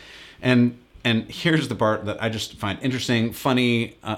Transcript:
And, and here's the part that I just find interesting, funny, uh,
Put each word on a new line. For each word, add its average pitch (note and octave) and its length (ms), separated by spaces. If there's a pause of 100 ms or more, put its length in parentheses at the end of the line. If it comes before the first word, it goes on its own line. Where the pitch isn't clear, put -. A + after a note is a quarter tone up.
(420)
And, A#2+ 360 (280)
and A2+ 260
here's D#3 380
the A#2 60
part A2 300
that G2+ 160
I A#2 60
just A2 280
find G2 260
interesting, A#2+ 500
funny, A#2+ 720
uh, G#2+ 140